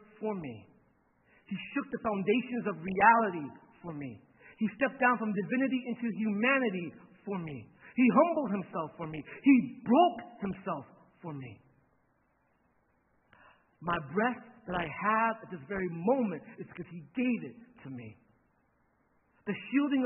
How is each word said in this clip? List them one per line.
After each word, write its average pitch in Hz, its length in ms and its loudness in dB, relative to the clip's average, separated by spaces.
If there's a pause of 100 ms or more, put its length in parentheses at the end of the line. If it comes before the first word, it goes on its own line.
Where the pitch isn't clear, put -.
(200)
for 214 160 -4
me. 123 360 -12 (720)
He 196 100 -8 (180)
shook 277 180 -4
the 240 100 -8
foundations 214 640 -2
of 170 140 -6
reality 190 640 4 (340)
for 170 120 -12
me. 135 240 -10 (400)
He 220 180 0
stepped 269 240 -2
down 247 180 4
from 214 140 -4
divinity 214 460 0 (160)
into 233 240 -4
humanity 214 720 0 (360)
for 202 140 -6
me. 151 320 -10 (260)
He 247 140 6
humbled 285 420 4
himself 180 460 -4
for 170 80 -6
me. 156 180 -8 (200)
He 247 420 6
broke - 560 4
himself 180 440 -6 (360)
for 165 120 -10
me. 127 280 -12 (2250)
My 170 180 -2 (140)
breath 226 300 0 (240)
that 180 80 -8
I 175 160 -2
have 220 540 0
at - 80 -16
this 175 180 -12
very 190 220 -4
moment 185 500 0 (160)
is 190 80 -10
because - 240 -14
he 170 240 -14
gave 247 320 0
it 120 100 -12 (280)
to 135 100 -12
me. 113 240 -14 (1300)
The 208 80 -2
shielding 269 520 0